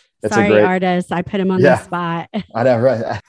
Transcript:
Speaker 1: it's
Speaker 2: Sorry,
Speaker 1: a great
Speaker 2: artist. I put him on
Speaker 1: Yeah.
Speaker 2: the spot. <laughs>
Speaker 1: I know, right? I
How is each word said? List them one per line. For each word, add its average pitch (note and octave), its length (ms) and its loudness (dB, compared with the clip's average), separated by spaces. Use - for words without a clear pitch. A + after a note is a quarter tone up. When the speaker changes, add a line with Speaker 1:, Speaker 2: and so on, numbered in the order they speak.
Speaker 1:
it's D3+ 100 -4
Speaker 2:
Sorry, G3+ 140 2
Speaker 1:
a G#3 40 2
great G#3 120 4
Speaker 2:
artist. F#3 480 -2
I F3 100 -4
put G3 180 -6
him F#3+ 120 -2
on F#3 100 0
Speaker 1:
Yeah. C#3 140 4
Speaker 2:
the - 80 -4
spot. E3+ 500 -8
<laughs> - 220 -8
Speaker 1:
I A2+ 80 -2
know, B2+ 160 4
right? A#2 240 0
I G#2+ 260 -8